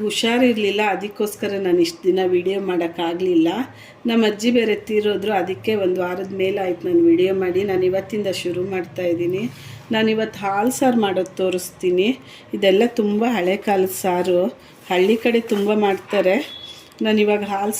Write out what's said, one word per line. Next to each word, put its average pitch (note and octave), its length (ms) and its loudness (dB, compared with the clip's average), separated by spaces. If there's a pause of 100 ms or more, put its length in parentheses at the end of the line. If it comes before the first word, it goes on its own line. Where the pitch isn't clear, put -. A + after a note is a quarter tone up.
ಹುಷಾರಿರ್ಲಿಲ್ಲ, G#3+ 720 2 (140)
ಅದಕ್ಕೋಸ್ಕರ G#3 560 -6 (160)
ನಾನು F3 180 4
ಇಷ್ಟು - 240 -8
ದಿನ F#3 100 2 (160)
ವಿಡಿಯೋ F#3 320 0
ಮಾಡೋಕ್ಕಾಗಲಿಲ್ಲ. E3+ 800 0 (640)
ನಮ್ಮ A3+ 220 4
ಅಜ್ಜಿ G#3+ 260 0
ಬೇರೆ G#3+ 180 2 (140)
ತೀರೋದ್ರು, G#3 500 0
ಅದಕ್ಕೆ F#3 320 -4 (140)
ಒಂದು F3+ 180 0
ವಾರದ F#3+ 280 -6 (100)
ಮೇಲೆ G3 240 0
ಆಯ್ತು F3+ 240 -4
ನಾನು E3+ 200 4
ವಿಡಿಯೋ F3+ 320 4
ಮಾಡಿ. F3+ 300 0
ನಾನು F#3 180 2
ಇವತ್ತಿಂದ G3 380 -2 (160)
ಶುರು F3+ 200 -4 (120)
ಮಾಡ್ತಾ F3+ 380 -6
ಇದ್ದೀನಿ. F3 300 -2 (520)
ನಾನು A3 200 2
ಇವತ್ತು A3 300 -4
ಹಾಲು G#3 340 0
ಸಾರು B3 280 4
ಮಾಡೋದು F#3 340 -2
ತೋರಿಸ್ತೀನಿ. F#3 680 0 (500)
ಇದೆಲ್ಲ G3 240 4 (180)
ತುಂಬ G#3 240 0 (140)
ಹಳೆ F#3 180 0 (100)
ಕಾಲದ F#3+ 260 0 (100)
ಸಾರು, F3+ 360 2 (540)
ಹಳ್ಳಿ F#3+ 320 4
ಕಡೆ A#3 180 2 (120)
ತುಂಬ G#3 320 0
ಮಾಡ್ತಾರೆ. G3 500 0 (680)
ನಾನು G#3+ 220 2
ಇವಾಗ G#3 160 0 (120)
ಹಾಲು G#3 240 -4